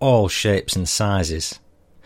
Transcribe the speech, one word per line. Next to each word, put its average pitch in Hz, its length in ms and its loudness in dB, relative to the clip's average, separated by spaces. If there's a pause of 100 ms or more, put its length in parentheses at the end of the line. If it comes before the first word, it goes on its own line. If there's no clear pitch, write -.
all 120 280 4
shapes - 460 -2
and 92 140 -2
sizes. 92 680 -2 (480)